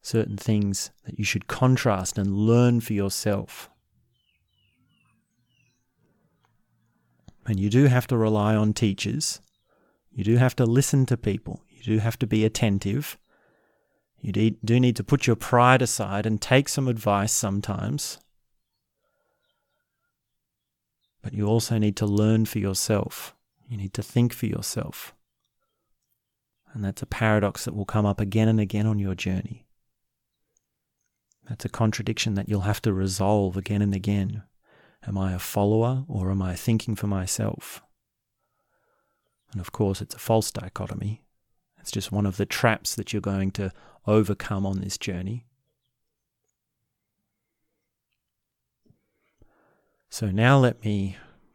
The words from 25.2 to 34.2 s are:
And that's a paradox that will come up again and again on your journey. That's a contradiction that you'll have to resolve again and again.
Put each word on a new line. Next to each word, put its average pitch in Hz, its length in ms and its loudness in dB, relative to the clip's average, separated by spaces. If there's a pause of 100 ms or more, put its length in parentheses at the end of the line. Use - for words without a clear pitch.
And 107 100 -8
that's 98 200 -6
a - 40 -8
paradox 107 580 0
that 107 100 -6
will 101 100 -4
come 107 200 0
up 101 140 0
again 107 280 2
and 110 120 4
again 104 280 0
on 107 120 0
your 95 160 -2
journey. - 520 -6 (1800)
That's - 160 -8
a 127 60 -6
contradiction 110 640 -2
that 95 160 -2
you'll 101 120 0
have 101 200 -2
to 110 100 2
resolve 95 640 0
again 104 260 -2
and 98 120 2
again. 98 500 -2 (640)